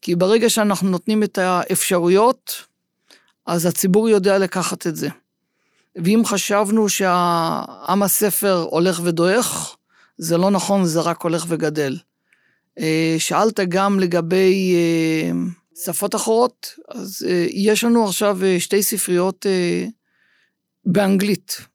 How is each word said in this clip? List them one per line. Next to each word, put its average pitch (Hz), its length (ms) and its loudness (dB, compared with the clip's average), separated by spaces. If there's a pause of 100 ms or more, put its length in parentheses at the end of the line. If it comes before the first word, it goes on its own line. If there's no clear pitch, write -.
כי 175 120 -2
ברגע 214 360 2
שאנחנו 202 400 0
נותנים 214 320 0
את 202 160 -2
האפשרויות, 185 1120 2 (960)
אז 170 200 -2
הציבור 196 420 2
יודע 196 300 4
לקחת 185 480 -4
את 160 100 -4
זה. 147 120 -6 (880)
ואם 202 280 2
חשבנו 202 640 0
שהעם 175 1120 0
הספר 190 680 0
הולך 170 340 0
ודועך, 175 720 0 (460)
זה 165 160 0
לא 190 120 4
נכון, 196 340 0
זה 165 160 0
רק 165 220 -2
הולך 165 260 -2
וגדל. 151 500 -4 (800)
אה, 160 400 0
שאלת 202 500 0
גם 190 320 0
לגבי, 185 760 2
אה, 165 560 0 (540)
שפות 196 300 -4
אחרות, 226 540 -2 (200)
אז, 190 400 -10
אה, 175 220 0
יש 208 340 0
לנו 233 240 4
עכשיו, 190 360 0
אה, 185 160 2
שתי 202 220 0
ספריות, 190 640 -2
אה, 180 400 0 (1000)
באנגלית. 196 760 0 (140)